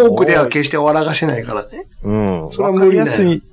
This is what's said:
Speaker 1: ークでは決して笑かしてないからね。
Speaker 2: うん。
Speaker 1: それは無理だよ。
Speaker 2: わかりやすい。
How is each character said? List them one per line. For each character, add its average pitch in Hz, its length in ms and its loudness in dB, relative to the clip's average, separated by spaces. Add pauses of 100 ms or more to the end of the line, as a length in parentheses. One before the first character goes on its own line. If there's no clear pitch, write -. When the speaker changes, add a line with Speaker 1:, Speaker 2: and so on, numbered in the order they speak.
Speaker 1:
ー 196 60 2
ク 185 100 2
で 175 120 4
は 143 100 2
決 143 180 -2
し - 40 -6
て 160 80 -2
笑 151 280 2
か 151 80 -4
し - 80 -4
て 160 60 0
な 131 100 -2
い 113 60 -8
か 117 100 -8
ら 104 140 -8
ね。 370 180 -16 (180)
Speaker 2:
う 104 80 -4
ん。 107 400 -2
Speaker 1:
そ 196 100 -4
れ 202 80 0
は - 40 0
無 190 160 4
理 190 80 4
だ 160 80 0
よ。 143 40 -2
Speaker 2:
わ - 20 -4
か 208 120 0
り 180 60 4
や - 20 4
す 165 40 0
い。 151 180 -8